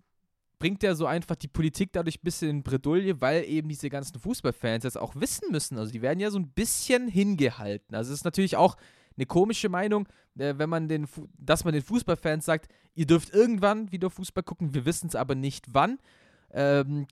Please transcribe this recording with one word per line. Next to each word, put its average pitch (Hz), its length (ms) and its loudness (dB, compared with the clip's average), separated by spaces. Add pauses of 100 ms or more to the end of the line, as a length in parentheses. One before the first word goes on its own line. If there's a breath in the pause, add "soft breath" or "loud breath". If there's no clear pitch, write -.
(580)
bringt 196 260 -2
er 185 120 2
so 156 100 -2
einfach 165 320 -2
die 147 100 -12
Politik 160 460 -2
dadurch 170 240 -2
ein - 80 -20
bisschen 165 240 -4
in 143 140 -4
Bredouille, 147 580 0
weil 147 240 2
eben 156 240 -2
diese 143 200 -6
ganzen 139 300 -10
Fußballfans 120 640 -2
jetzt 127 140 -4
auch - 180 -8
wissen 269 360 -4
müssen, 143 260 -4
also 110 160 -6
die 113 80 -8
werden 147 180 0
ja 208 120 -2
so 202 80 -2
ein 156 100 -4
bisschen 247 580 0
hingehalten. 143 880 0
Also 117 160 -4
es 143 80 -8
ist - 60 -6
natürlich 185 320 0
auch 175 180 6 (400 soft breath)
eine 131 100 -2
komische 208 440 2
Meinung, 202 400 0 (280 soft breath)
äh, 139 200 -2
wenn 151 120 0
man 160 200 -2
den 151 180 -2
Fu-, - 300 -16
dass 151 260 2
man 165 100 2
den 143 100 0
Fußballfans 170 600 0
sagt, 160 240 0 (260 soft breath)
„Ihr 165 120 0
dürft 160 280 4
irgendwann 208 600 4
wieder 185 160 -2
Fußball 185 340 -8
gucken, 156 300 -6
wir 131 100 -2
wissen's 165 320 -2
aber 131 200 -2
nicht 135 380 -4
wann.“ 175 260 4 (520 soft breath)
Ähm, 143 600 2